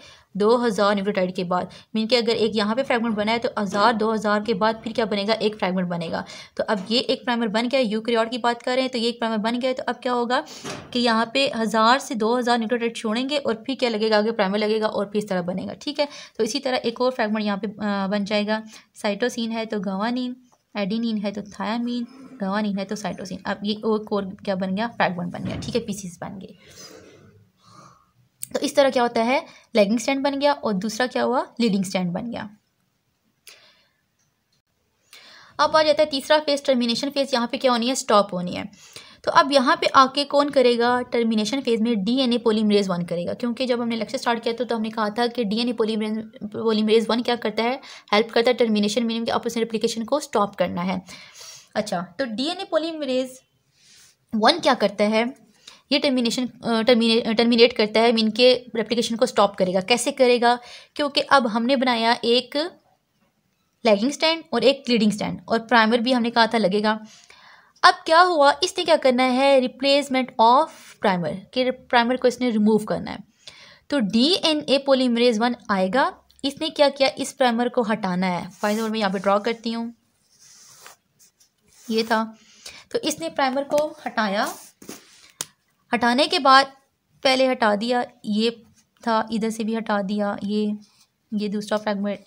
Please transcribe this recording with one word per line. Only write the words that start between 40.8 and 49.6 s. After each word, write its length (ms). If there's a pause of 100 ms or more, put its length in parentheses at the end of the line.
टर्मिनेशन 580
फेज 200
में 240
डीएनए 340
पॉलीमरेज 500
वन 140
करेगा, 320
क्योंकि 320
जब 140
हमने 160
लेक्चर 220
स्टार्ट 240
किया 120
था, 100
तो 120
हमने 140
कहा 200
था 160
कि 180
डीएनए 280
पॉलीमरेज, 580 (140)
पॉलीमरेज 640
वन 120
क्या 140
करता 260
है? 180 (320)
हेल्प 180
करता 200
है 40
टर्मिनेशन, 500
मीनिंग 200
कि 80
आपस 240
में 80